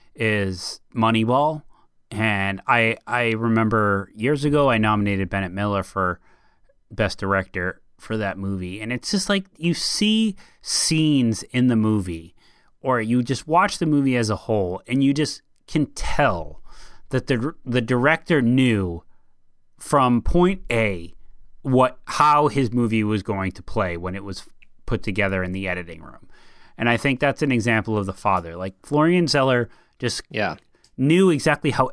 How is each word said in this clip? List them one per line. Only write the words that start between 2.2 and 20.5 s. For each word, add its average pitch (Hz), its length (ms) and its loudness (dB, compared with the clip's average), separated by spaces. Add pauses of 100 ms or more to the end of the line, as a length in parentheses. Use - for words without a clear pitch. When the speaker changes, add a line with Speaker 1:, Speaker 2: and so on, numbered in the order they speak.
Speaker 1:
I, 113 300 2 (100)
I 120 240 0
remember 110 840 0
years 135 320 -2
ago, 143 240 2
I 117 80 2
nominated 104 540 0
Bennett 98 200 -4
Miller 101 300 -2
for 90 380 -4 (720)
Best 104 260 -2
Director 95 640 -4 (160)
for - 200 -6
that 98 200 -4
movie. 98 440 -6
And 110 120 -6
it's - 160 -8
just 190 200 -2
like, 196 160 0 (120)
you 170 160 0
see 214 600 0 (260)
scenes 147 840 2
in 127 240 2
the 120 80 4
movie, 95 600 0 (460)
or 127 200 0
you 120 220 2
just 123 240 -6
watch 175 320 2
the 165 80 0
movie 139 280 2
as 117 140 2
a 107 60 0
whole, 95 520 -2
and 135 160 2
you 139 100 4
just 143 280 -2 (260)
can - 200 0
tell - 760 0 (480)
that - 180 -2
the, 131 280 0 (100)
the 123 160 0
director 135 640 2
knew 113 600 2 (760)
from 123 420 2
point 175 480 2